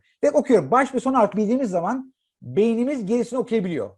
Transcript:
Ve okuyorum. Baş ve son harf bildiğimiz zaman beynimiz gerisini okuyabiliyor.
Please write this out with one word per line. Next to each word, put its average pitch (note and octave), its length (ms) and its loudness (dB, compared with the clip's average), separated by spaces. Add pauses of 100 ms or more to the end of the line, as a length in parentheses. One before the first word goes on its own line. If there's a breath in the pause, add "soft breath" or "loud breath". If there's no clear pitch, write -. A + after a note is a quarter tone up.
(240)
Ve C#4+ 80 4
okuyorum. A3 400 2
Baş B3+ 220 2
ve B3+ 60 -2
son C4 140 -2
harf A3 220 2
bildiğimiz G#3+ 340 0
zaman F#3 440 -4 (280)
beynimiz A3+ 640 0
gerisini A#3 340 -2
okuyabiliyor. F3+ 580 -4